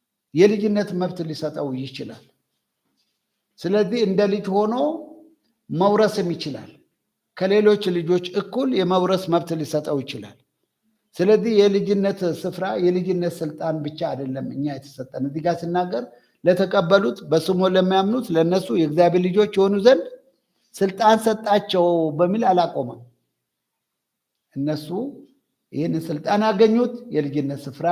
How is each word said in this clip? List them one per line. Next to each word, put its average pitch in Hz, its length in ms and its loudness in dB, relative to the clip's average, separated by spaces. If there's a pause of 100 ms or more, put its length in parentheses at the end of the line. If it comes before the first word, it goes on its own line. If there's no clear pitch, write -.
(340)
የልጅነት 208 600 2
መብት 180 280 -4
ሊሰጠው 151 540 -8
ይችላል። 131 480 -12 (1400)
ስለዚህ 202 420 0
እንደ 190 240 0
ልጅ 202 240 -2
ሆኖ 214 260 0 (920)
መውረስም 196 600 2
ይችላል። 135 400 -8 (680)
ከሌሎች 208 520 4
ልጆች 175 360 0 (100)
እኩል 247 380 -2
የመውረስ 185 560 2
መብት 165 240 0
ሊሰጠው 151 460 -4
ይችላል። 107 380 -12 (800)
ስለዚህ 208 400 2
የልጅነት 196 640 2 (180)
ስፍራ፣ 175 280 -6 (120)
የልጅነት 175 580 0
ስልጣን 160 460 -6
ብቻ 147 260 -8
አይደለም 131 420 -6
እኛ 135 200 -6
የተሰጠን። 131 560 -12
እዚህ 147 180 -6
ጋር 175 140 2
ሲናገር 180 460 -2 (400)
«ለተቀበሉት፣ 196 800 2
በስሙ 160 460 0
ለሚያምኑት 190 600 2
ለእነሱ 170 440 2
የእግዚአብሔር 170 500 4
ልጆች 202 300 2
የሆኑ 196 260 2
ዘንድ 240 260 4 (680)
ስልጣን 214 440 4
ሰጣቸው» 208 680 0 (260)
በሚል 180 340 0
አላቆመም። 143 560 0 (1500)
እነሱ 147 320 -6 (840)
ይህን 160 280 -2
ስልጣን 165 420 -2
ያገኙት፣ 220 520 4 (120)
የልጅነት 143 540 -2
ስፍራ 147 300 -8